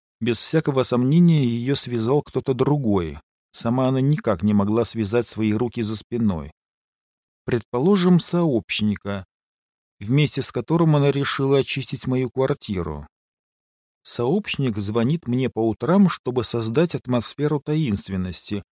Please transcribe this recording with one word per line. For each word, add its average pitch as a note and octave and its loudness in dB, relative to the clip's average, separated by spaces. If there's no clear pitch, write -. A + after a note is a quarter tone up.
Без A#2 0
всякого C#3+ 0
сомнения, D3 4
её A#2+ -2
связал B2 0
кто-то - -4
другой. A2 0
Сама B2+ 0
она C3 0
никак C3 0
не G#2 4
могла G#2 4
связать A2+ -2
свои G#2+ -2
руки A#2 -2
за A2 -4
спиной. G2 -4
Предположим, F3 2
сообщника, G#2+ -2
вместе C3 0
с - -4
которым D#3 2
она C#3+ 4
решила C#3 0
очистить - -4
мою B2+ 0
квартиру. F#2 -4
Сообщник C3 -2
звонит A#2 -2
мне B2 0
по A2+ 0
утрам, E3 4
чтобы B2 -2
создать A#2+ 0
атмосферу C3+ -2
таинственности, G2+ -4